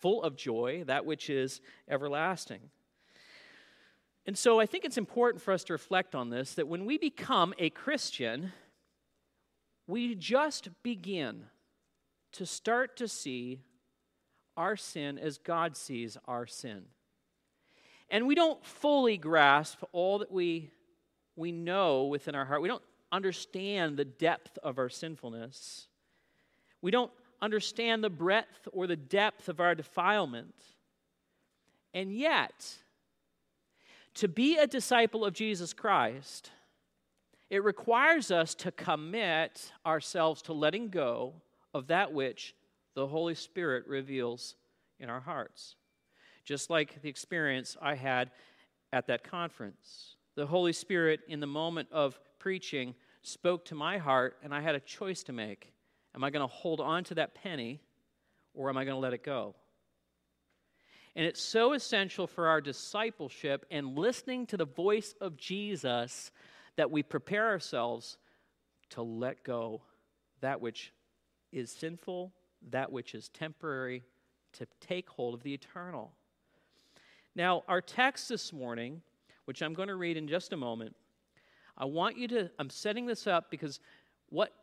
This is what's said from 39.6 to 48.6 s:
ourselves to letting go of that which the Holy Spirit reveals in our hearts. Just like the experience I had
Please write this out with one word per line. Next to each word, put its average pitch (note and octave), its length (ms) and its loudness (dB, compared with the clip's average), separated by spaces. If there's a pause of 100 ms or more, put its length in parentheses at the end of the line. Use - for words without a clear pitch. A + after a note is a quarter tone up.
ourselves D#3+ 600 2
to E3 100 -8
letting D#3+ 340 2
go C3 460 -2 (400)
of C3+ 140 -4
that E3+ 260 4
which C3+ 400 -4 (400)
the C3+ 120 0
Holy D#3+ 280 -2
Spirit D#3 520 -2
reveals C3 720 -4 (420)
in C3 120 -10
our B2 100 -6
hearts. C#3 560 -10 (720)
Just C#3+ 240 -6
like D3+ 320 -2
the D3 80 -8
experience C#3 680 -2
I D3 160 -2
had B2+ 360 0 (600)